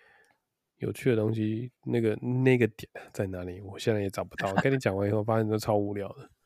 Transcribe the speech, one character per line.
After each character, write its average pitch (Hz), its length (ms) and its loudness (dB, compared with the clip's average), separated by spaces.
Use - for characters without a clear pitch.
有 113 140 -4
趣 127 200 0
的 117 40 4
东 110 180 2
西， 110 380 -2
那 120 180 0
个， 110 140 2
那 127 420 4
个 117 100 6
点 - 220 -8
在 101 160 -4
哪 90 160 -8
里， 90 180 -10
我 98 160 -12
现 113 160 0
在 104 80 0
也 98 80 -2
找 95 140 -6
不 - 140 -12
到。 98 180 -2
跟 135 180 4
你 135 40 2
讲 104 180 0
完 101 120 0
以 104 40 2
后， 107 120 2
发 113 140 2
现 110 100 2
都 107 100 0
超 107 200 2
无 101 160 0
聊 98 160 -6
的。 - 200 -16